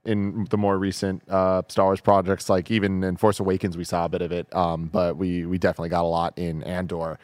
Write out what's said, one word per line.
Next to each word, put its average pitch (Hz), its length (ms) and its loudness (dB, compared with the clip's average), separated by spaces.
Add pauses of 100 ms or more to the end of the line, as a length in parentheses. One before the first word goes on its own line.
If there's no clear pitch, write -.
in 101 460 -2
the 107 80 2
more 98 180 2
recent, 95 500 -2
uh, 92 420 2
Star 98 160 2
Wars 95 160 2
projects. 98 480 2
Like, 95 200 2
even 98 340 0
in 92 140 -2
Force 107 220 4
Awakens, 95 380 0
we 87 60 -6
saw 85 220 -2
a 82 40 -4
bit 87 120 -2
of 82 100 -4
it, 85 240 -6
um, 82 380 0
but 87 240 0
we, 87 300 -2
we 92 100 -2
definitely 87 320 -2
got 85 140 0
a 85 40 0
lot 85 300 -2
in 82 280 -4
Andor 85 580 -6